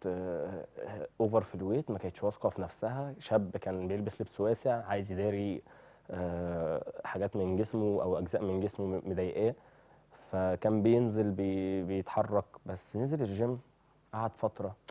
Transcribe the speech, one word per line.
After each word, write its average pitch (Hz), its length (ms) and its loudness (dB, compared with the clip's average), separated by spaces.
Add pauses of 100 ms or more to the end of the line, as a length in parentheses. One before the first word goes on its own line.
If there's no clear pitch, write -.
آه، 90 600 -4 (540)
أوفر 110 220 4
في - 120 -10
الويت، 113 360 0
ما 101 80 -2
كانتش - 260 -4
واثقة 104 240 0
في 98 140 -2
نفسها، 127 560 -4
شاب 104 380 2
كان 92 320 -2
بيلبس 104 320 -2
لبس 101 200 -6
واسع 117 440 2
عايز 98 280 -2
يداري، 101 500 0 (480)
آه، 87 760 -2 (200)
حاجات 98 320 -2
من 92 200 2
جسمه 107 460 2
أو 90 160 2
أجزاء 90 240 -2
من 95 180 0
جسمه 98 260 -2
م-، 95 240 -2
مضايقاه، 92 440 2 (760)
فكان 95 500 2
بينزل 110 480 4
بي-، 95 520 0
بيتحرك، 98 600 0 (220)
بس 98 300 -8
نزل 139 260 0
الجيم 117 380 0 (520)
قعد 110 240 -2
فترة 101 400 -2 (140)